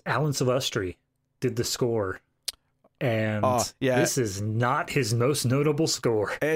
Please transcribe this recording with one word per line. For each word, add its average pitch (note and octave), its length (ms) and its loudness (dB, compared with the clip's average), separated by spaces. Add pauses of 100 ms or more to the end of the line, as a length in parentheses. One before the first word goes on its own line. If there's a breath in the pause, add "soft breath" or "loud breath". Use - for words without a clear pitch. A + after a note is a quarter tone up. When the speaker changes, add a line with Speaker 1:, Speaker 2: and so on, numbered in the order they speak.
Speaker 1:
Alan C#3+ 260 0
Silvestri B2 640 0 (460)
did A#2 160 -2
the A#2 80 0
score, A2 560 -2 (800)
and A2 420 0
Speaker 2:
Oh, B2 200 2 (180)
yeah. B2+ 180 2
Speaker 1:
this - 180 0
is G#2 240 0
not A#2+ 500 0
his A#2 220 0
most B2 320 2
notable C#3+ 420 2
score. G#2+ 440 0 (100)
Speaker 2:
It - 20 -2 (120)